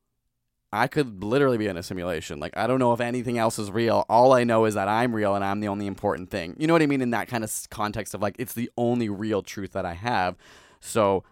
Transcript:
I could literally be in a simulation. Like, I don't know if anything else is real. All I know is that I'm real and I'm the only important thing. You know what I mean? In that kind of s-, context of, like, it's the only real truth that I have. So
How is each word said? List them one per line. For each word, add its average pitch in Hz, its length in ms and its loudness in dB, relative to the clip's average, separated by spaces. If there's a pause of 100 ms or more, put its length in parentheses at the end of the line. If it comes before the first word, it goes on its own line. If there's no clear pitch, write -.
(720)
I 113 160 0
could 117 360 -4
literally 127 340 2
be 107 100 -2
in 92 100 -4
a 85 40 -8
simulation. 87 560 -6
Like, 80 180 -8
I 104 100 -2
don't 127 140 2
know 123 120 4
if 113 80 0
anything 120 380 -4
else 113 200 0
is 104 120 -6
real. 107 380 2
All 123 240 8
I 123 120 6
know 113 220 4
is 107 80 2
that 98 140 0
I'm 113 260 0
real 104 200 2
and 98 100 -2
I'm 101 160 -2
the 104 80 -2
only 101 180 -4
important 92 440 -4
thing. 87 280 -6
You 156 80 -2
know 165 80 4
what 165 80 6
I 151 40 4
mean? 143 140 2
In 123 100 -2
that 104 180 -2
kind 120 140 -4
of 110 60 -6
s-, - 200 -8
context 107 460 -6
of, 98 60 -6
like, 101 180 -4
it's 123 140 -8
the 120 240 -6
only 120 320 0
real 101 340 -2
truth 95 300 -10
that 92 140 -4
I 85 80 -6
have. 92 420 -2 (440)
So 98 520 2